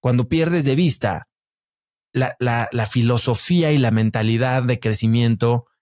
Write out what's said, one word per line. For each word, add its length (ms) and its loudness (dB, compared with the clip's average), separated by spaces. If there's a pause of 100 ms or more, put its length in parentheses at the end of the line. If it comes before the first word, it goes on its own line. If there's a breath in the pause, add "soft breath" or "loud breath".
cuando 280 0
pierdes 360 0
de 120 2
vista 520 -2 (840)
la, 260 -2
la, 340 0
la 140 -2
filosofía 880 0
y 60 2
la 120 2
mentalidad 720 0
de 160 -2
crecimiento 880 0 (160)